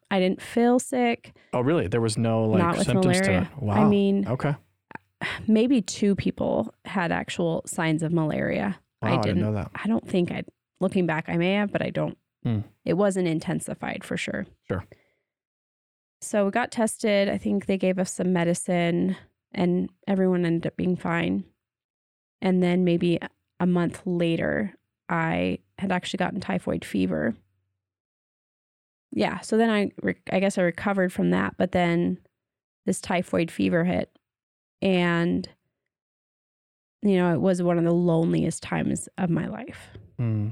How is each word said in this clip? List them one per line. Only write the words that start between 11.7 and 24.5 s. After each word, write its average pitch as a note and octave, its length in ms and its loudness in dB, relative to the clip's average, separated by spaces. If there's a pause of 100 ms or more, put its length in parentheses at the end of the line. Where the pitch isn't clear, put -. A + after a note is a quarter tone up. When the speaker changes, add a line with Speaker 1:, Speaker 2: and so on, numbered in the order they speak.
Speaker 1:
but - 100 -2
I - 80 -4
don't. - 260 -4 (280)
Speaker 2:
Hmm. A2+ 160 0 (240)
Speaker 1:
It E3+ 100 0
wasn't F#3+ 320 2
intensified - 760 -4
for - 120 -6
sure. - 300 -6 (220)
Speaker 2:
Sure. F#2 160 -4 (1400)
Speaker 1:
So G#3 240 0
we G3 80 0
got A#3+ 180 -2
tested. G#3 580 0
I G3+ 80 0
think G3+ 300 -2
they G3 120 0
gave F#3 200 0
us F#3 160 -4
some F#3 180 0
medicine F3 840 0 (360)
and F3+ 380 0 (160)
everyone F#3 400 2
ended E3 220 0
up - 80 -8
being F3+ 200 0
fine. F3 480 -2 (960)
And F#3 220 2
then F3+ 220 4
maybe E3+ 340 2 (420)
a F3+ 60 2
month F3 400 0
later, E3+ 680 -2 (360)